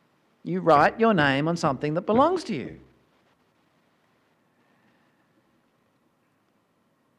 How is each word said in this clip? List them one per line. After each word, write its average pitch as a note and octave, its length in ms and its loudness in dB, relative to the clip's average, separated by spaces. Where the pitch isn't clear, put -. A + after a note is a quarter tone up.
You F3 180 -6
write E3 380 4
your A3+ 140 2
name D3 360 0
on E3+ 80 -2
something D3+ 380 -4
that F3+ 100 -4
belongs D4+ 400 0
to G#3 100 -8
you. F#2 240 -12